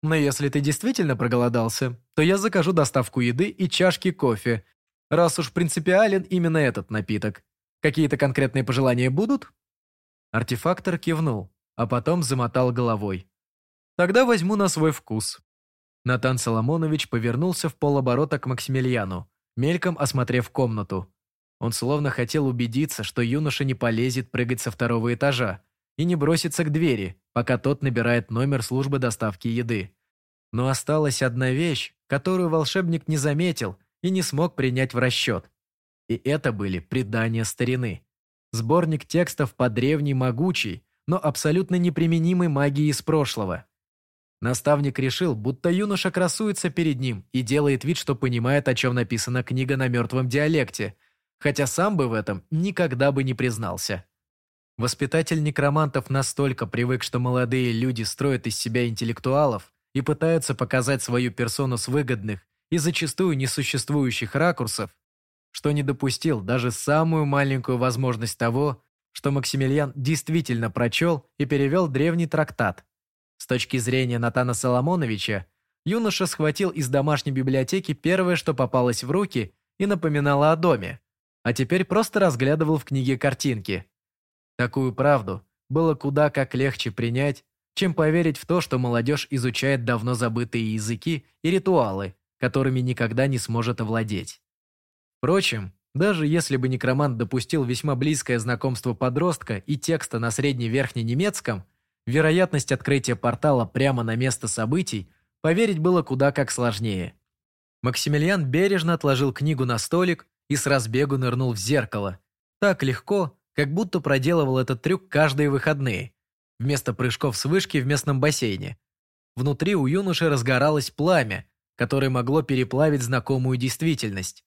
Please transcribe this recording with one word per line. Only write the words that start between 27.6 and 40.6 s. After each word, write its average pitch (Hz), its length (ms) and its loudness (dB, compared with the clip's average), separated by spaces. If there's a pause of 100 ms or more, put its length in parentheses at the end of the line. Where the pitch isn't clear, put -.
набирает 120 480 0
номер 131 320 0
службы 135 380 -2
доставки 113 480 -4
еды. 113 480 -2 (560)
Но 123 160 0
осталась 143 540 0
одна 127 300 0
вещь, 147 420 -2 (140)
которую 180 420 0
волшебник 160 580 0
не 156 100 0
заметил 147 600 -2 (240)
и 175 80 0
не 185 120 0
смог 156 340 -2
принять 131 380 0
в 123 40 -2
расчет. 123 520 0 (580)
И 117 80 -2
это 139 360 -2
были 98 280 -2
предания 113 640 -2
старины. 123 600 -4 (460)
Сборник 156 540 0
текстов 156 500 -2
по 123 140 2
древней 139 440 0
могучей, 127 720 -2 (220)